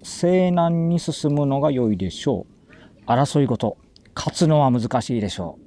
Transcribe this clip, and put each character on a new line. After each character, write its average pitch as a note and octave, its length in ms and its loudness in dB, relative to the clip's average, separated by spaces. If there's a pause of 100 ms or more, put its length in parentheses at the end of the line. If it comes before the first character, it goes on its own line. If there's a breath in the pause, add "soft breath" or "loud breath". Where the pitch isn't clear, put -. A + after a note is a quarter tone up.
西 F3+ 480 0
南 E3+ 380 2
に E3+ 120 2
進 D3+ 320 -2
む D3 140 2
の C#3 160 0
が D3+ 100 2
良 B2 200 0
い G2 60 0
で F#2 120 -4
し - 180 -6
ょ G2+ 220 -2
う。 - 240 -20 (320 loud breath)
争 C#3+ 380 2
い C3 40 0
事、 - 300 -2 (380)
勝 - 200 -8
つ E3+ 120 2
の D3+ 140 4
は C3 100 4
難 A#2 300 0
し A#2+ 160 -4
い G#2+ 40 -2
で G2+ 80 -2
し - 100 -10
ょ E2 280 -10